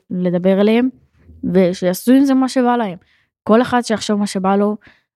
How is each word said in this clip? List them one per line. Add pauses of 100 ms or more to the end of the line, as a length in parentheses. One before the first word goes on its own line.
לדבר
אליהם, (640)
ושיעשו
עם
זה
מה
שבא
להם. (460)
כל
אחד
שיחשוב
מה
שבא
לו, (380)